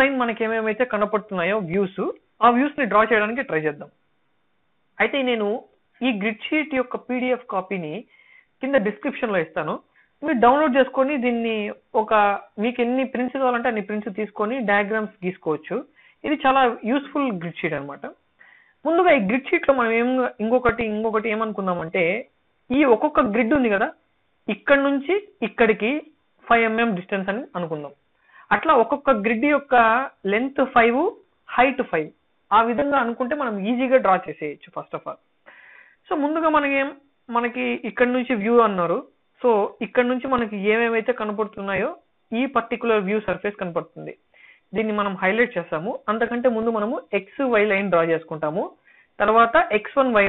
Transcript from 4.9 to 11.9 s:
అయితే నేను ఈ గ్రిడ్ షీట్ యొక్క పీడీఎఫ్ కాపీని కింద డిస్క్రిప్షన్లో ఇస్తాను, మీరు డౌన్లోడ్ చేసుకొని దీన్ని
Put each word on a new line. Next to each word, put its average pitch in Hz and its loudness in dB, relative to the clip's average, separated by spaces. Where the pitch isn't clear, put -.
అయితే 240 0
నేను 220 -2
ఈ 262 2
గ్రిడ్ 220 -4
షీట్ 302 -2
యొక్క 254 -6
పీడీఎఫ్ 247 -2
కాపీని 185 -6
కింద 269 0
డిస్క్రిప్షన్లో 214 -4
ఇస్తాను, 160 -4
మీరు 294 0
డౌన్లోడ్ 277 4
చేసుకొని 262 2
దీన్ని 233 -2